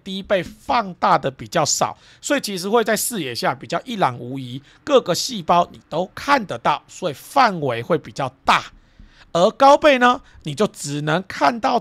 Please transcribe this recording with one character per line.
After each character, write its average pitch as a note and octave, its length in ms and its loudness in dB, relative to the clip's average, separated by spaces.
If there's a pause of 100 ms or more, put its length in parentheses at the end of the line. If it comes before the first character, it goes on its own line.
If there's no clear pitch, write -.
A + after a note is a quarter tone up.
低 G3 180 -10
倍 F#3+ 220 -2
放 G3+ 520 -4
大 F#3+ 220 2
的 C#3 140 -4
比 B2+ 160 -12
较 D#3+ 180 0
少， - 320 -2 (240)
所 C#4+ 160 0
以 C4 40 -2
其 G3 180 -8
实 F#3 100 -8
会 A3+ 140 2
在 A3 140 0
视 G#3 260 -6
野 B2+ 100 -6
下 D3 220 -4
比 A#2+ 140 -14
较 E3+ 160 -4
一 A#3+ 120 -10
览 C3+ 220 0
无 B2+ 180 -10
遗， B2+ 240 -12 (220)
各 C4+ 180 4
个 E3+ 140 -2
细 A3 260 -6
胞 F3 300 2
你 A2+ 180 -20
都 E3 240 -4
看 C#4 320 0
得 B2 140 -8
到， D3+ 300 -2
所 - 200 -8
以 C#3+ 40 -4
范 G#3 480 0
围 A#2+ 200 -2
会 D#3+ 160 0
比 B2 140 -12
较 C3 180 -6 (160)
大。 E3+ 200 2 (680)
而 F3 200 4
高 C#4 260 6
倍 C#4+ 200 6
呢， B3 220 4 (220)
你 D3 140 -8
就 G#3 100 2
只 D3 360 -8
能 D#3 260 0
看 B3+ 320 0
到 B3+ 200 0